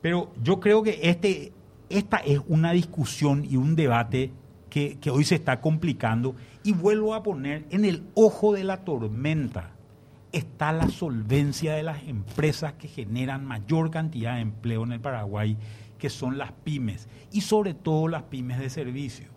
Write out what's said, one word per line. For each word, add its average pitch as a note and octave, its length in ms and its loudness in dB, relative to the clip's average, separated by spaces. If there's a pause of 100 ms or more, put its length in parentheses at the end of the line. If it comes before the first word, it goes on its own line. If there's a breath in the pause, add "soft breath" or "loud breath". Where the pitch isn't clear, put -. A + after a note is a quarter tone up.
Pero F3 280 -2 (120)
yo E3+ 180 2
creo G#3+ 220 6
que G#3+ 220 -2
este, E3+ 480 2 (360)
esta G3+ 300 0
es C#3+ 300 2
una E3 240 4
discusión D3 760 0
y C3+ 80 0
un C#3+ 180 2
debate B2+ 580 2 (360)
que, C#3+ 300 -2
que D3+ 120 -2
hoy C#3+ 140 4
se F3 120 2
está C3 260 0
complicando. C3 720 0 (280 loud breath)
Y G#3 120 2
vuelvo G#3+ 400 2
a A3 80 -4
poner, D3+ 480 -4
en G#3 160 2
el E3+ 180 0 (100)
ojo G#3+ 380 8
de F#3+ 120 0
la F#3+ 200 -4
tormenta B2 840 -2 (640 loud breath)
está D#3 400 -2
la D#3+ 160 2
solvencia C#3+ 840 0
de D#3 100 -2
las D#3 240 -6
empresas D3 680 -2
que - 140 -18
generan C3 580 -4
mayor C3+ 440 0
cantidad D#3 440 -2
de A#2 80 -2
empleo A2 420 -2
en A#2+ 80 -4
el A#2 80 -6
Paraguay, G#2+ 560 -2 (420 loud breath)
que D3 120 -4
son C3 260 -4
las C#3 160 -8
pymes, C3 560 -6 (220 loud breath)
y G3+ 120 0
sobre G#3 320 2
todo D#3+ 340 0
las D#3+ 160 -4
pymes B2+ 340 -6
de C3+ 100 -4
servicio. C3 680 -8